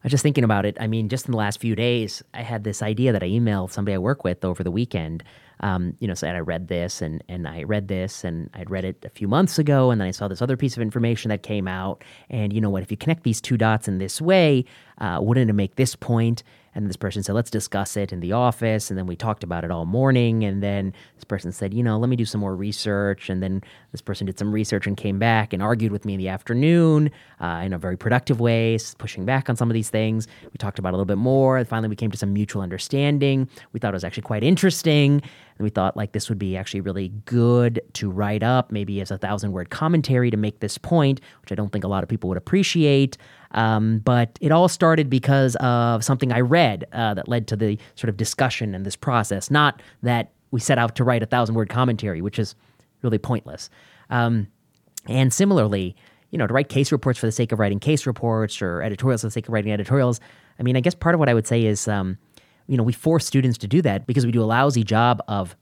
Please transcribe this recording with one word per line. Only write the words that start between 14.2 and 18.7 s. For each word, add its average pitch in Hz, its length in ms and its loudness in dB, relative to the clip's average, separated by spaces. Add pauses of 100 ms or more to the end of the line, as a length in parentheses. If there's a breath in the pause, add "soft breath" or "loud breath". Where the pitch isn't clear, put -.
way, 160 420 4 (360 loud breath)
uh, 87 220 -2
wouldn't 117 280 4
it 104 40 2
make 101 220 0
this 127 220 0
point?" 117 460 0 (320 soft breath)
And 104 120 -4
this 92 80 -4
person 98 280 -6
said, 98 120 -4
"Let's 117 140 0
discuss 104 480 -4
it 98 160 -4
in 90 80 -6
the 87 100 -4
office." 113 580 0